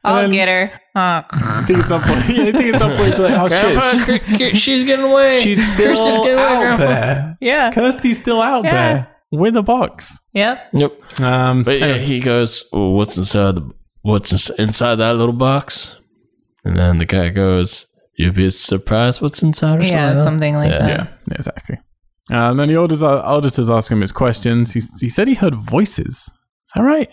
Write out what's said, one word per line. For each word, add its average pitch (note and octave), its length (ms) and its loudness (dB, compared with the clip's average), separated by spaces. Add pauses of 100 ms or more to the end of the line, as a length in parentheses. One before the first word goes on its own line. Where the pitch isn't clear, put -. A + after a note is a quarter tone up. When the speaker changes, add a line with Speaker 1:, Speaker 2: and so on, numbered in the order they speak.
Speaker 1:
I'll G3+ 200 0
Speaker 2:
And G3 100 2
Speaker 1:
get F#3+ 140 2
her." F#3 240 0 (240)
Oh. F3+ 340 0
Speaker 2:
I A2+ 380 -4
think F#3 120 2
at E3+ 60 2
some E3+ 160 -2
point, - 280 0
<laughs> - 0 -
yeah, C4 160 0
I G#3+ 80 0
think B3 200 2
at - 80 2
some G#3+ 160 0
point, G3 220 2
like, F#3+ 200 2
"Oh, F3+ 80 2
Speaker 3:
Grandpa, G3 440 2 (120)
Speaker 2:
shit, B3 220 0
Speaker 3:
Kir-, G#3 120 0
Kir-, A#3+ 180 0
she's B3+ 280 0
getting C4+ 220 0
away. C4+ 360 4
Speaker 2:
she's G#3 220 2 (120)
Speaker 3:
Kirsty's G#3 240 2
Speaker 2:
still A3 240 2
Speaker 3:
getting C4 160 2
away, C4+ 40 2
Speaker 2:
out B3+ 160 2 (180)
Speaker 3:
Grandpa. C#3+ 80 2
Speaker 2:
there. C3+ 540 -2
Speaker 1:
Yeah. C4 320 0
Speaker 2:
Kirsty's B3 480 0
still A3+ 220 0
out B3 220 0
Speaker 1:
Yeah. D#4+ 80 0
Speaker 2:
there E3 360 0 (240)
with G3+ 240 0
a A3 80 2
box." - 540 -2 (160)
Speaker 1:
Yep. A3 400 -2
Speaker 3:
Yep. - 480 -2
Speaker 2:
Um, B2+ 420 2
Speaker 3:
But C3 160 2
yeah, D3+ 60 0
Speaker 2:
anyway. C3+ 200 -2
Speaker 3:
he C3 140 -2
goes, A#2+ 440 0 (100)
"Well, F#2+ 200 0
what's G#2 240 0
inside G2 400 0
the, D2 120 -8 (320)
what's G#2 300 0
ins-, - 260 -2
inside A2 380 0
that A2+ 220 0
little A#2+ 180 0
box?" C3+ 600 -4 (680)
And F2 100 -2
then F2 220 2
the E2 80 0
guy F2+ 240 0
goes, F#2 560 -2 (320)
"You'd F2+ 180 0
be F#2+ 140 2
surprised A2+ 720 -2
what's C#3+ 220 -4
inside," D#3 380 0
or - 20 2
Speaker 1:
Yeah, F#3 60 0
Speaker 3:
something D3 260 0
like - 0 -
that. D3 80 2
Speaker 1:
something D#3 320 0
like D3 160 0
Speaker 3:
Yeah. - 80 0
Speaker 1:
that. - 100 2
Speaker 2:
Yeah, - 180 -4 (200)
yeah, - 80 -8
exactly. - 420 -10 (540)
Um, A#2+ 260 0
then D3 120 0
the D#3+ 80 2
auditors, D#3+ 260 0
auditors C#3 680 0
ask A2+ 220 0
him A2 100 2
his G2 100 -2
questions. A#2+ 640 0
He, A#2 80 -2 (180)
he A#2+ 100 -4
said G3+ 180 0
he C4 80 2
heard E3+ 200 0
voices. A#2+ 720 -4
Is - 480 -20
that G3 60 0
right? C#4+ 320 2